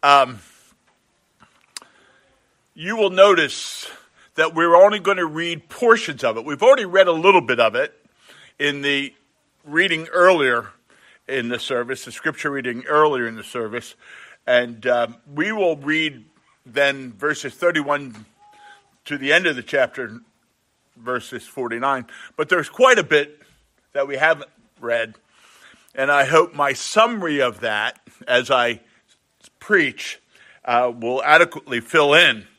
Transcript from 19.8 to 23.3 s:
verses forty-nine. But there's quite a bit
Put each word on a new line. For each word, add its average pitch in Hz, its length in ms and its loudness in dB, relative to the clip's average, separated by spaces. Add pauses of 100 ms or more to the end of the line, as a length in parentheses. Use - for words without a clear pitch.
verses 120 480 -10
forty-nine. 127 600 -6 (300)
But 156 120 -4
there's 175 200 0
quite 247 320 4
a - 20 -2
bit 147 400 0 (540)